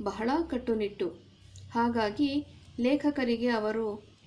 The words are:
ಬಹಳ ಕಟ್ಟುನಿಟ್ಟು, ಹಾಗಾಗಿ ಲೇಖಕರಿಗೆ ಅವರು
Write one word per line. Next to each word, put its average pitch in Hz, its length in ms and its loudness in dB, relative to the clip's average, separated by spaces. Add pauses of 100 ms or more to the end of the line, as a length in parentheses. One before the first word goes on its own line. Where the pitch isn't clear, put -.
ಬಹಳ 208 280 -2 (200)
ಕಟ್ಟುನಿಟ್ಟು, 214 580 -2 (600)
ಹಾಗಾಗಿ 240 760 2 (360)
ಲೇಖಕರಿಗೆ 247 680 2
ಅವರು 214 480 0 (300)